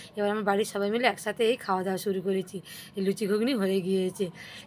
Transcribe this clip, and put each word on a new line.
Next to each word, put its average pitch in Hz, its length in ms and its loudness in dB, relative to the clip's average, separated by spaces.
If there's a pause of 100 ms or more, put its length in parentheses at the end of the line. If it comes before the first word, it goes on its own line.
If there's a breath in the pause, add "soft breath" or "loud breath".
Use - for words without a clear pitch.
(160 loud breath)
এবার 202 160 2
আমার 214 120 0
বাড়ির 202 220 4
সবাই 202 260 -2
মিলে 240 160 2
একসাথে 208 360 0
এই 226 120 4
খাওয়া 185 280 0
দাওয়া 190 140 0
শুরু 190 240 -2
করেছি। 190 400 -2 (340 loud breath)
এই 196 80 -2
লুচি 196 240 0
ঘুগনি 220 260 2
হয়ে 190 280 2
গিয়েছে। 185 480 0 (380 loud breath)